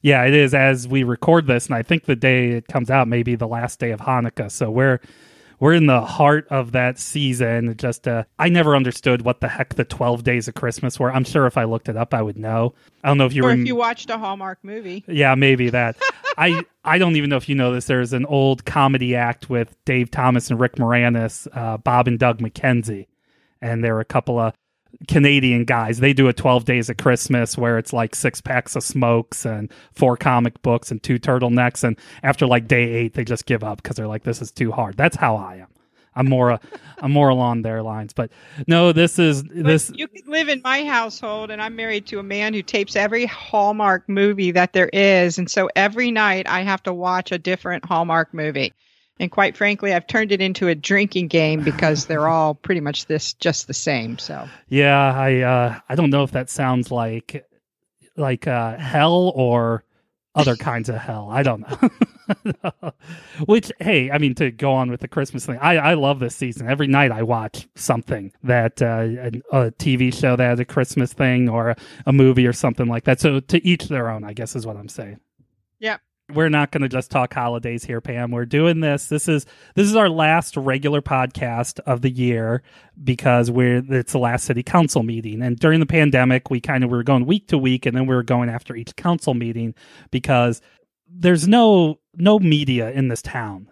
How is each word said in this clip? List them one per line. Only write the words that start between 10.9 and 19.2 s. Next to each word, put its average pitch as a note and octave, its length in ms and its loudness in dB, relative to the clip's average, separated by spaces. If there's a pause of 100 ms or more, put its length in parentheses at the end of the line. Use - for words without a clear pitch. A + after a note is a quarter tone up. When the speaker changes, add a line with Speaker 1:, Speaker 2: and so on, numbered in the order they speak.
Speaker 1:
were. B2+ 120 0
I'm C3 120 0
sure C3+ 220 2
if B2 120 0
I A#2+ 80 0
looked A2+ 220 -4
it G#2+ 100 -6
up, A#2 160 -2
I A#2 80 0
would G#2+ 160 -6
know. A2+ 360 -2 (300)
I C#3+ 60 0
don't C#3+ 80 4
know C3+ 80 4
if B2+ 80 -2
you C3 100 0
Speaker 2:
Or B2+ 80 4
if B2 60 4
Speaker 1:
rem- B2 80 0
Speaker 2:
you B3+ 100 -4
watched A#3 340 -4
a A3+ 80 -6
Hallmark G3 460 -8
movie. G3 440 -12
Speaker 1:
Yeah, C#3 280 2
maybe C3 340 4
that. A#2 280 0 (200)
Speaker 2:
<laughs> C5 200 -6
Speaker 1:
I, - 260 0 (200)
I D#3+ 140 0
don't F3 180 2
even C#3+ 140 0
know C#3 80 0
if B2 100 -6
you C#3 80 0
know B2 180 2
this. B2 120 -4
There's B2+ 260 0
an C3 140 -2
old C3+ 400 2
comedy C3 500 2
act A#2+ 340 -2